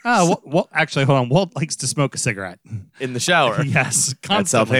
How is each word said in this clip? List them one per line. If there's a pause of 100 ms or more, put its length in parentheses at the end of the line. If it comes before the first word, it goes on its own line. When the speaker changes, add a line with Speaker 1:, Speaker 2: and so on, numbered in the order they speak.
Speaker 1:
Oh,
well,
well,
actually,
hold
on.
Walt
likes
to
smoke
a
cigarette. (420)
Speaker 2:
In
the
shower.
Speaker 1:
<laughs>
Yes,
Speaker 2:
At
Speaker 1:
constantly.